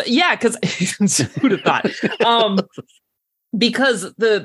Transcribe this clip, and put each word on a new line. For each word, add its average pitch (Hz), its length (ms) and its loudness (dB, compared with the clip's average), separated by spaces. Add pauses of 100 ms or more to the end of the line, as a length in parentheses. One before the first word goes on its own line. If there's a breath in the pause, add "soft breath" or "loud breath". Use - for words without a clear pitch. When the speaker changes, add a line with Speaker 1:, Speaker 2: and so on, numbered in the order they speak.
Speaker 1:
yeah, 277 280 2
'cause 226 220 0
<laughs> - 840 -2
who'd 262 100 2
have 190 100 0
thought? - 640 -2
Um, 226 380 2
Speaker 2:
<laughs> - 920 -14
Speaker 1:
because 233 440 0 (160)
the, 214 280 2